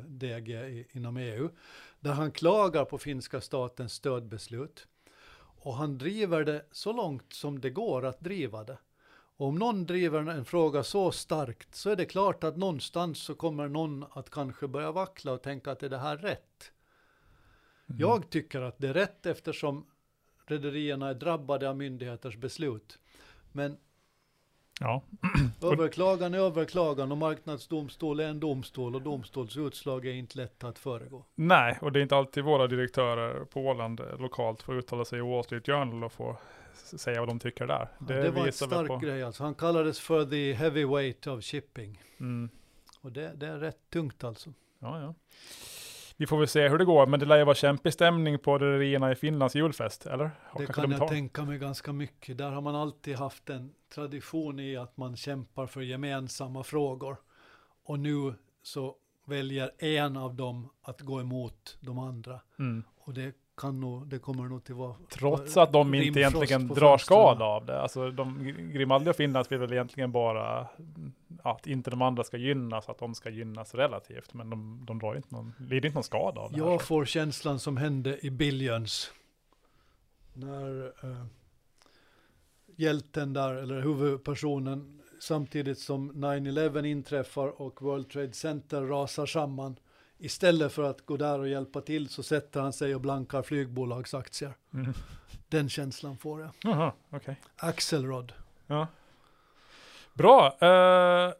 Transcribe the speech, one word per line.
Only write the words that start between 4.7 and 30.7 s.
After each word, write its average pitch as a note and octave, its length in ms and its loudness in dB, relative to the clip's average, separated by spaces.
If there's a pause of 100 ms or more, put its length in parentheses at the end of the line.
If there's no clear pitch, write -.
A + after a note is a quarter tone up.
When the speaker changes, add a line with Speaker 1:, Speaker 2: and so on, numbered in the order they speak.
Speaker 1:
Och C3 160 -10
han C#3+ 240 -4
driver E3+ 460 0
det D3+ 280 -2
så G#3 200 -6
långt E3+ 400 -6
som C#3+ 280 -8
det C3 100 -2
går C#3+ 340 -2
att B2+ 160 -6
driva C3+ 440 -6
det. C3+ 140 -14 (580)
Och C#3 100 -2
om C#3+ 80 0
någon G3 320 0
driver E3+ 340 2
en, D#3 80 -4
en D3+ 160 -6
fråga D3+ 380 2
så F#3+ 300 0
starkt - 640 -6
så - 160 -4
är G#3 60 2
det F3+ 80 0
klart F#3 400 0
att D#3 120 -2
någonstans F3 600 -4
så - 160 -10
kommer D3 340 -4
någon D3 420 -4
att - 200 -14
kanske C#3 380 -8
börja D3 240 -6
vackla F#3 400 -6
och B2 100 -6
tänka C#3 280 -8
att C3+ 120 -10
är C#3+ 60 -8
det C3 100 -6
här D3 180 -6
rätt? - 560 -10 (1160)
Speaker 2:
Mm. B2 120 -8
Speaker 1:
Jag G3 300 2
tycker D3 300 -6
att B2+ 180 -8
det C3+ 100 -4
är C3+ 60 -4
rätt F#3+ 320 -2
eftersom D3+ 600 -6 (600)
rederierna C#3+ 640 -4
är C3+ 60 -4
drabbade C#3 560 -2
av C3+ 60 -6
myndigheters B2 600 -10
beslut. B2 600 -8 (540)
Men C#3+ 240 -6 (1040)
Speaker 2:
Ja. A#2+ 220 -2 (300)
<clears throat> C3 300 2
Speaker 1:
överklagan F3 720 2
är F#3+ 40 0
överklagan D#3 720 2
och D3 60 -4
marknadsdomstol D#3 1040 -4
är D#3 80 -2
en D3+ 120 -6
domstol C3 540 -4
och C3 80 -6
domstolsutslag C3 1040 -6
är B2+ 60 -6
inte B2+ 260 -10
lätt B2+ 260 -10
att A#2+ 140 -10